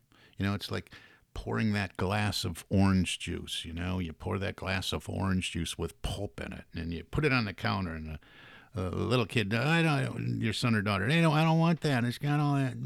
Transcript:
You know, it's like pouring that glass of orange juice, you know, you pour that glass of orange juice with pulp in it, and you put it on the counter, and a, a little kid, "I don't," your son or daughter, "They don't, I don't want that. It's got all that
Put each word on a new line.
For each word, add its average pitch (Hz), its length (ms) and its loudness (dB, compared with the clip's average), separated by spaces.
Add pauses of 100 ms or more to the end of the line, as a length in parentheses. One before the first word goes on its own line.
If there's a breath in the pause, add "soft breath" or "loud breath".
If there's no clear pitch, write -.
(380 loud breath)
You 95 80 0
know, 101 80 2
it's - 180 -6
like 98 180 -6 (440 loud breath)
pouring 113 380 0
that 104 240 -2
glass 104 480 0
of 87 260 -6
orange 95 500 4
juice, 82 440 -6
you 82 80 -10
know, 90 280 -4
you 90 120 -4
pour 98 260 -4
that 95 180 -4
glass 92 360 -2
of - 160 -4
orange 95 440 0
juice 82 260 -4
with 82 240 -6
pulp - 400 -6
in - 100 -8
it, - 220 -12
and 82 200 -6
you 82 100 -8
put - 200 -2
it 147 80 2
on 127 140 2
the 95 80 -6
counter, 98 400 -2
and 78 260 -8 (560 loud breath)
a, 95 60 -2
a 92 80 -2
little 101 360 2
kid, 107 280 0
"I 147 280 2
don't," 120 600 0
your 110 100 2
son 113 240 2
or 104 60 4
daughter, 98 260 2
"They 165 140 4
don't, 165 120 6
I 156 120 4
don't 165 120 4
want 165 240 4
that. 135 220 2
It's 120 140 0
got 147 240 0
all 143 140 2
that 131 200 0 (100)